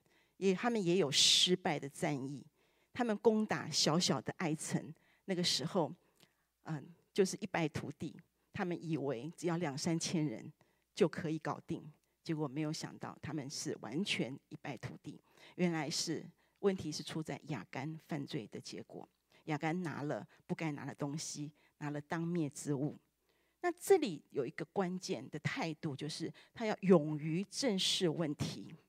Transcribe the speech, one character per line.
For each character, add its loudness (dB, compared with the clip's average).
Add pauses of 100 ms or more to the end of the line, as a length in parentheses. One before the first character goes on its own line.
(420)
也， 6
他 0
们 2
也 6
有 4
失 8
败 0
的 -6
战 -2
役。 -6 (480)
他 -2
们 2
攻 6
打 -2
小 4
小 4
的 -4
爱 0
城， -4 (320)
那 -2
个 2
时 2
候， 2 (720)
嗯， -6 (280)
就 6
是 0
一 -6
败 0
涂 -6
地。 -10 (320)
他 -4
们 -2
以 0
为 -4
只 -4
要 2
两 -2
三 0
千 0
人 -6 (420)
就 4
可 -6
以 -2
搞 -6
定， -8 (340)
结 -4
果 -2
没 -4
有 -2
想 -8
到 -10
他 -6
们 -6
是 -6
完 -4
全 -2 (120)
一 -14
败 -10
涂 -10
地。 -14 (340)
原 2
来 -2
是， -2 (340)
问 2
题 -6
是 -6
出 -6
在 -8
亚 -6
干 -6 (100)
犯 -4
罪 -6
的 -12
结 -12
果。 -16 (380)
亚 -2
干 -2
拿 -6
了 -4 (200)
不 -6
该 -2
拿 -8
的 -8
东 -4
西， -8 (260)
拿 -6
了 -4
当 -2
灭 0
之 -4
物。 -2 (640)
那 0
这 6
里 -2 (100)
有 0
一 -4
个 -8
关 0
键 -4
的 -8
态 -2
度， -4
就 -6
是 -6 (200)
他 -6
要 0
勇 8
于 0
正 2
视 2
问 0
题。 -6 (160)